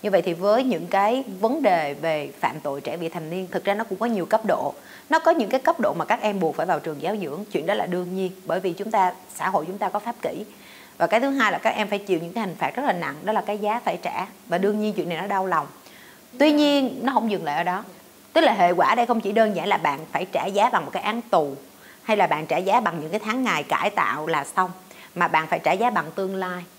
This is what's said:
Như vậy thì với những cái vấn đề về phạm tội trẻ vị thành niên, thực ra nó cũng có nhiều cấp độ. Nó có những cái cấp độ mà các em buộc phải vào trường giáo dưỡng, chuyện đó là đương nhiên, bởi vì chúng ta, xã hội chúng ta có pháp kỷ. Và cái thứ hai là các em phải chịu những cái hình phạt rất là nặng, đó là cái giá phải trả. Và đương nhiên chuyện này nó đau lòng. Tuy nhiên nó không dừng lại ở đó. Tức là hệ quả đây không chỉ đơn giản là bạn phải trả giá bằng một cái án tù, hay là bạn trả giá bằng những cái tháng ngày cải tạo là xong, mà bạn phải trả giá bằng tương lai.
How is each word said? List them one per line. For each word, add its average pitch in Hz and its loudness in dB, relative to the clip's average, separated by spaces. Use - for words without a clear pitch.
Như 202 0
vậy 180 6
thì 175 0
với 202 2
những 175 0
cái 214 2
vấn 254 0
đề 165 2
về 151 -2
phạm 143 -2
tội 139 -4
trẻ 123 -6
vị 165 -6
thành 160 -8
niên, 185 -4
thực 170 -4
ra 196 2
nó 220 -2
cũng 190 -6
có 226 -2
nhiều 208 0
cấp 220 2
độ. - 0
Nó 311 4
có 311 4
những 285 2
cái 262 0
cấp 247 2
độ 190 2
mà 156 -2
các 214 0
em 208 0
buộc 160 0
phải 160 -2
vào 165 0
trường 147 -8
giáo 190 -2
dưỡng, 165 -6
chuyện 156 -2
đó 196 0
là 208 -2
đương 180 -4
nhiên, 190 -2
bởi 170 -2
vì 185 -2
chúng 202 -8
ta, 190 2
xã - -4
hội 165 0
chúng 190 -8
ta 220 -2
có 233 -4
pháp 233 -6
kỷ. 196 -6
Và 170 2
cái 208 2
thứ 277 0
hai 240 2
là 160 -2
các - 0
em 208 -2
phải 208 -2
chịu 190 -2
những 170 -8
cái 226 -4
hình 165 -6
phạt 151 -2
rất 254 -4
là 226 2
nặng, 156 -4
đó 202 -2
là 214 2
cái 208 -4
giá 214 -2
phải 180 -2
trả. 180 -6
Và 170 0
đương 208 2
nhiên 214 0
chuyện 180 -4
này 165 -4
nó 185 -6
đau 196 -2
lòng. 160 0
Tuy 294 8
nhiên 285 2
nó 262 0
không 226 2
dừng 170 -2
lại 147 -2
ở 170 0
đó. 180 -2
Tức 320 6
là 294 6
hệ 185 6
quả 175 4
đây 233 2
không 226 2
chỉ 202 -4
đơn 214 4
giản 170 -4
là 196 2
bạn 151 0
phải 170 0
trả 139 0
giá 202 4
bằng 180 2
một 135 -8
cái 190 -4
án 220 -2
tù, 156 4
hay 220 2
là 190 6
bạn 156 0
trả 156 0
giá 190 4
bằng 175 -2
những 156 -8
cái 208 -2
tháng 240 -2
ngày 165 0
cải 156 0
tạo 151 -2
là 151 0
xong, 185 0
mà 175 2
bạn 156 2
phải 165 0
trả 160 2
giá 226 2
bằng 170 -2
tương 190 -4
lai. 180 -6